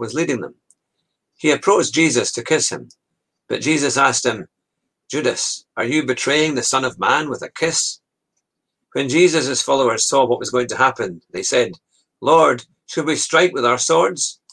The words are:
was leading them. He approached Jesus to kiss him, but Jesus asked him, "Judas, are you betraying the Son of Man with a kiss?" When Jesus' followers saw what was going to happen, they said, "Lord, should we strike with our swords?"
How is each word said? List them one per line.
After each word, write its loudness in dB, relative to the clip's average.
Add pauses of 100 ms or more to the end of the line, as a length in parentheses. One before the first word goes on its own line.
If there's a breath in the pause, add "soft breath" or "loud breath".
was -8
leading -2
them. -12 (800)
He 2
approached 0
Jesus 0
to -8
kiss 0
him, -10 (580)
but -6
Jesus 0
asked 0
him, -4 (600)
"Judas, -4 (100)
are -2
you -2
betraying 0
the -4
Son -2
of -6
Man 0
with -8
a -10
kiss?" -4 (920)
When -2
Jesus' 2
followers 2
saw 2
what 0
was -8
going 0
to -8
happen, -2
they -8
said, 0 (460)
"Lord, 4 (200)
should -4
we 0
strike 2
with -2
our 2
swords?" 0 (120)